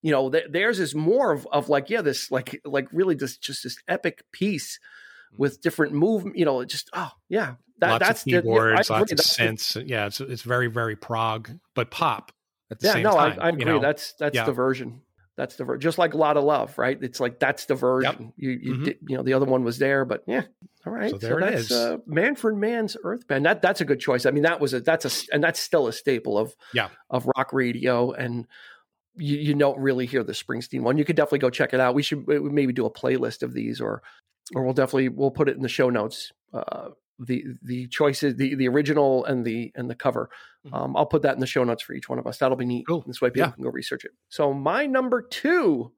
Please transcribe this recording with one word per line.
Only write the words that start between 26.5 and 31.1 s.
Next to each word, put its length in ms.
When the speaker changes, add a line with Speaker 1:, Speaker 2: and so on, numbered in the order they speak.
Speaker 2:
Yeah. 160
Speaker 1:
of 160
rock 160
radio. 580
And 340
you, 220
you 180
don't 240
really 280
hear 180
the 80
Springsteen 480
one. 160
You 80
could 100